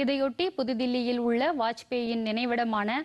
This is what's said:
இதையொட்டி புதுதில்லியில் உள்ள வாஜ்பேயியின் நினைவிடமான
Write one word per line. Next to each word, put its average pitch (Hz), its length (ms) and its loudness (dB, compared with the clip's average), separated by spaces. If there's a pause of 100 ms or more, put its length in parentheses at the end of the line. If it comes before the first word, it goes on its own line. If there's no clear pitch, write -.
இதையொட்டி 269 460 0 (120)
புதுதில்லியில் 247 680 0
உள்ள 247 240 2 (100)
வாஜ்பேயியின் 233 680 -2
நினைவிடமான 226 600 0 (160)